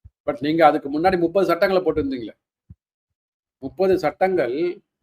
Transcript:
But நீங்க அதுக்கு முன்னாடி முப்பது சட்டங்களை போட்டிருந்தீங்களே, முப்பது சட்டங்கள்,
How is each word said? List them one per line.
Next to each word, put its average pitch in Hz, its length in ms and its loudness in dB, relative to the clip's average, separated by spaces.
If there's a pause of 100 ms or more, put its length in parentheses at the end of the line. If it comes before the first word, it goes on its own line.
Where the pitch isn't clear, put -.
(260)
But 143 140 -4
நீங்க 156 260 2
அதுக்கு 147 340 2
முன்னாடி 185 200 2
முப்பது 170 280 0
சட்டங்களை 185 360 0
போட்டிருந்தீங்களே, 135 540 -4 (1200)
முப்பது 180 400 0
சட்டங்கள், 170 800 -2 (220)